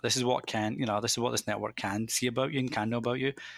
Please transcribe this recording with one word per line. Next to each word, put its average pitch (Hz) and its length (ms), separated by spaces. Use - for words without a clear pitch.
this 120 140
is 127 80
what 123 240
can, 110 320
you 135 80
know, 104 140
this 113 100
is - 80
what 120 120
this 113 140
network 107 300
can 107 320
see - 200
about 131 240
you 139 80
and 127 120
can 110 180
know 120 80
about 120 220
you," 135 140